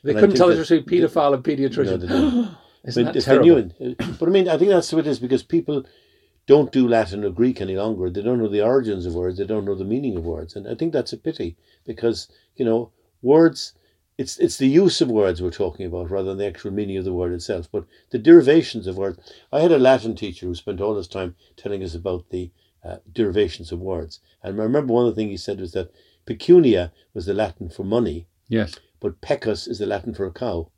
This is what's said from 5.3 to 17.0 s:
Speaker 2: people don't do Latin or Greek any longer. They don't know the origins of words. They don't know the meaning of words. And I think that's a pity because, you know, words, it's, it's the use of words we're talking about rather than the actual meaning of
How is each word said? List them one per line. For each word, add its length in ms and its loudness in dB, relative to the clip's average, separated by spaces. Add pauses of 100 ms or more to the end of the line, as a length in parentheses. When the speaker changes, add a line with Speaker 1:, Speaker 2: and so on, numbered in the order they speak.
Speaker 2:
people 400 -2 (640)
don't 240 6
do 160 4
Latin 360 0
or 60 -2
Greek 300 0
any 160 -4
longer. 340 -4
They 120 -6
don't 180 0
know 80 0
the 180 0
origins 400 0
of 80 -6
words. 240 -4
They 80 -4
don't 180 -4
know 120 -4
the 80 -6
meaning 320 -4
of 80 -8
words. 320 -10
And 100 -14
I 80 -8
think 180 -6
that's 200 -4
a 40 -12
pity 400 -10 (300)
because, 400 -4 (300)
you 80 -4
know, 260 0 (320)
words, 520 4 (440)
it's, 220 -8
it's 160 0
the 100 2
use 340 4
of 80 2
words 320 0
we're 120 -4
talking 340 -6
about 240 -8
rather 200 -4
than 80 -8
the 100 -4
actual 240 -10
meaning 240 -6
of 80 -6